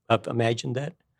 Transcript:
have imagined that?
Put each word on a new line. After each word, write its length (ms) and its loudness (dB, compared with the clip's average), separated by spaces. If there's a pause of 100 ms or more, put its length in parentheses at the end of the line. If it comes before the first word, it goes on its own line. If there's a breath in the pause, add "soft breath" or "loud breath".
have 200 2
imagined 480 0
that? 160 -6 (280)